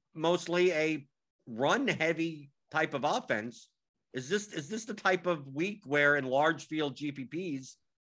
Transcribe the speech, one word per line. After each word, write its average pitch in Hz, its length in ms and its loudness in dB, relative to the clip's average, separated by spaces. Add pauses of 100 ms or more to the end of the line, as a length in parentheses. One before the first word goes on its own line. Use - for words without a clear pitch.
(140)
mostly 170 600 2
a 156 340 0 (400)
run-heavy 160 1040 0 (180)
type 156 240 0
of 135 120 -2
offense. 127 640 -2 (440)
Is 127 160 -8
this, 202 220 -2
is 143 160 -6
this 220 160 -8
the - 100 -10
type 185 320 0
of 156 220 -2
week 135 380 -6
where 143 320 4
in 135 80 0
large 143 420 2
field 151 300 -2
G 143 160 -6
P 143 460 -6
Ps, 131 180 -16 (340)